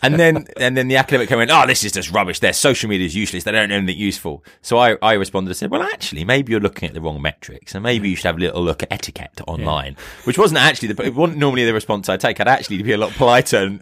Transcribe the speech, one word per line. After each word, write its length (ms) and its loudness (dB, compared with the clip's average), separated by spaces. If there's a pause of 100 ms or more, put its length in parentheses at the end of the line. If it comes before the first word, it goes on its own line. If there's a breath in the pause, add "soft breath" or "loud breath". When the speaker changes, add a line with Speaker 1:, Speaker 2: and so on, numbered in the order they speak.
Speaker 1:
And 160 2
then, 280 4 (100)
and 180 0
then 140 0
the 80 2
academic 320 2
came 100 2
in, 100 2
"Oh, 160 6
this 200 0
is 80 -6
just 180 -6
rubbish. 280 0
Their 120 2
social 380 0
media 160 0
is 100 -4
useless. 300 -4
They 80 -2
don't 160 2
know 60 0
anything 220 -2
useful." 460 -6 (180 soft breath)
So 180 0
I, 220 4
I 120 4
responded 380 -2
and 60 -6
said, 140 -8
"Well, 100 0
actually, 440 -8
maybe 260 0
you're 100 2
looking 280 -4
at 40 -12
the 60 -12
wrong 220 -6
metrics 520 -10
and 100 -10
maybe 260 -2
you 80 -2
should 80 -6
have 120 -2
a 40 -6
little 200 -2
look 220 -2
at 80 -10
etiquette 560 -10
online," 500 -6
Speaker 2:
Yeah. 60 -20 (220 loud breath)
Speaker 1:
which 120 0
wasn't 220 4
actually 320 2
the, 140 -6
it 100 -4
wasn't 240 0
normally 240 2
the 100 4
response 360 -2
I 80 0
take. 240 -2
I'd 80 4
actually 340 0
be 80 -2
a 60 2
lot 160 -2
politer 460 4
and, 220 -2